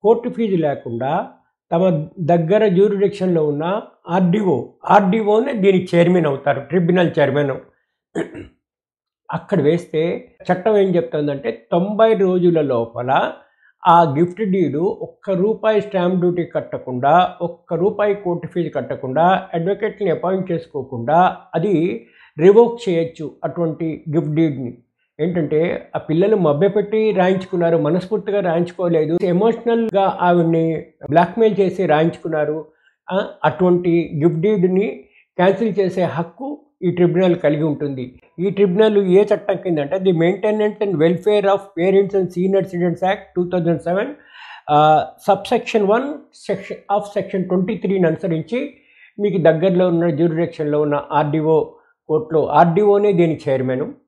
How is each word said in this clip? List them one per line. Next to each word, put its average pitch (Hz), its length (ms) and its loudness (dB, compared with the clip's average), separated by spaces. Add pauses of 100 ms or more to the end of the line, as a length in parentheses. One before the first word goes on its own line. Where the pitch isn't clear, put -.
కోర్టు 233 260 2
ఫీజు 202 280 -2
లేకుండా 143 720 -4 (440)
తమ 170 340 0 (140)
దగ్గర 170 480 2
జ్యూరిడిక్షన్‌లో 185 760 2
ఉన్న 156 360 -4 (260)
ఆర్డీఓ, 175 560 2 (260)
ఆర్డీఓనే 208 600 2
దీనికి 185 440 2
చైర్మన్ 170 300 4
అవుతారు, 139 340 -2
ట్రిబ్యునల్ 175 580 0
చైర్మన్. 139 320 0 (1800)
అక్కడ 170 280 -2
వేస్తే 165 720 -2 (100)
చట్టం 185 340 0
ఏం 196 200 2
చెప్తుందంటే, 147 760 -4
తొంభై 208 420 2
రోజుల 180 460 2
లోపల 127 720 -2 (540)
ఆ 170 320 4
గిఫ్ట్ 180 320 -2
డీడ్ 160 260 0
ఒక్క - 540 -6
రూపాయి 214 500 0
స్టాంప్ 185 400 -2
డ్యూటీ 175 240 0
కట్టకుండా, 143 1000 0
ఒక్క 170 320 -8
రూపాయి 202 400 0
కోర్టు 175 320 -6
ఫీజు 170 220 -4
కట్టకుండా, 147 840 -2
అడ్వకేట్ని 196 560 -2
అపాయింట్ 185 400 -2
చేసుకోకుండా 156 840 -2 (180)
అది 180 520 -2 (320)
రివోక్ 202 500 4
చేయొచ్చు 165 420 -4 (140)
అటువంటి 160 600 -6 (120)
గిఫ్ట్ 151 180 -2
డీడ్ని. 135 440 -2 (420)
ఏంటంటే, 165 760 -2
ఆ - 20 -4
పిల్లలు 196 380 2
మభ్యపెట్టి 202 760 2
రాయించుకున్నారు, 185 680 0
మనస్ఫూర్తిగా 180 640 -2
రాయించుకోలేదు, 170 840 0
ఎమోషనల్గా 220 960 0
ఆవిడ్ని 165 680 2 (240)
బ్లాక్‌మెయిల్ 180 500 2
చేసి 185 260 0
రాయించుకున్నారు. 156 800 0 (460)
ఆ, 190 140 -2 (180)
అటువంటి 175 800 0
గిఫ్ట్ 160 160 0
డీడ్ని 190 640 0 (320)
క్యాన్సిల్ 190 440 0
చేసే 185 220 0
హక్కు 170 580 -8 (220)
ఈ 180 80 0
ట్రిబ్యునల్ 175 460 2
కలిగి 151 260 0
ఉంటుంది. 139 580 -6 (180)
ఈ 185 120 -2
ట్రిబ్యునల్ 202 560 2
ఏ 185 180 4
చట్టం 208 320 -2
కింద 165 220 -4
అంటే, 143 180 -4
The 190 160 0
Maintenance 202 720 0
and 202 80 -2
Welfare 175 520 0
of 196 140 2 (220)
Parents 196 300 2
and 196 140 0
Senior 190 360 0
Citizens 175 380 -4
Act 190 420 -4
two 180 100 -2
thousand 170 280 -2 (100)
seven, 196 180 -2 (640)
ఆ, 151 360 4 (240)
subsection 202 600 0
one 254 180 0 (420)
section 196 480 -6
of 208 40 -4 (160)
section 190 340 -4
twenty-three-ని 185 540 0
అనుసరించి 165 680 -4 (460)
మీకు 196 220 0
దగ్గరలో 175 460 4
ఉన్న 170 220 0
జ్యూరిడిక్షన్‌లో 160 720 -2
ఉన్న 147 320 0
ఆర్డీఓ 151 520 2 (440)
కోర్టులో 156 380 0
ఆర్డీఓనే 202 640 4
దీని 170 260 2 (100)
చైర్మన్. 131 440 -2 (160)